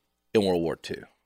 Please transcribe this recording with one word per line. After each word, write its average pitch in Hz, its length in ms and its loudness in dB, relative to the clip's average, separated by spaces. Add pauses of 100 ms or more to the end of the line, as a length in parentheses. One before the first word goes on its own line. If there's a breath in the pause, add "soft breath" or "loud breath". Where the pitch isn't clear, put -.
(340)
in 107 100 4
World 90 160 2
War 80 160 -2
Two? - 260 -12 (240)